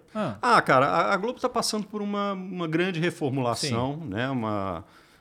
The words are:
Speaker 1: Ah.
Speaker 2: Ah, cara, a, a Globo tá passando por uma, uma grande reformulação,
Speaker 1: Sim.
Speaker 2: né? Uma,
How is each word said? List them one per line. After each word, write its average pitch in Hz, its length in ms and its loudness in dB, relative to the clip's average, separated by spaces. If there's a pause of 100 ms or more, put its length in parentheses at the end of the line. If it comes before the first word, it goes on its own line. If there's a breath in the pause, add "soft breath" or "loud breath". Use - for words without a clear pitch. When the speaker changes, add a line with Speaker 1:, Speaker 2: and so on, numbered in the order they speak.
(140)
Speaker 1:
Ah. 165 280 -4
Speaker 2:
Ah, 226 200 6
cara, 135 260 6
a, 180 260 2
a 196 40 4
Globo 240 220 -4
tá 254 100 0
passando 214 380 -2
por 214 140 -8
uma, 202 320 -2
uma 185 340 -6
grande 165 320 0
reformulação, 135 1040 0
Speaker 1:
Sim. 135 60 -8
Speaker 2:
né? 117 200 -2
Uma, 104 560 -2 (360 loud breath)